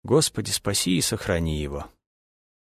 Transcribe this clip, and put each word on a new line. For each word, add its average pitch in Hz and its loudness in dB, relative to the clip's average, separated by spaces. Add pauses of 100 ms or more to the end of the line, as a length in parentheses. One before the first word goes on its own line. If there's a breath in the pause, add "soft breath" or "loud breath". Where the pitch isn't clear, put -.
«Господи, 110 2
спаси 98 0
и - 2
сохрани 82 0
его». 71 -6 (800)